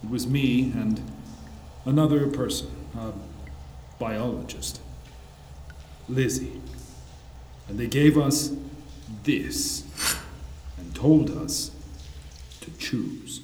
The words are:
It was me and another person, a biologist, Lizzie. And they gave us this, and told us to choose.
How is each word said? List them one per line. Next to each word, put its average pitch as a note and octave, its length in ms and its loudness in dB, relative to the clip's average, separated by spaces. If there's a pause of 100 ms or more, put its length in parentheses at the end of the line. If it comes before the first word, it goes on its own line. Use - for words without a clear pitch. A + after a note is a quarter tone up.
It G#2+ 60 -6
was B2 180 0
me C3 440 4
and A2 300 2 (840)
another D3 420 6
person, B2+ 420 0 (280)
a A2+ 140 -6 (880)
biologist, - 800 -2 (1300)
Lizzie. - 500 2 (1080)
And G2+ 120 -6
they A#2 80 0
gave C#3+ 300 10
us C#3+ 340 6 (720)
this, - 600 0 (920)
and - 180 -10
told D3 340 8
us - 420 -4 (880)
to - 160 -12
choose. - 680 -4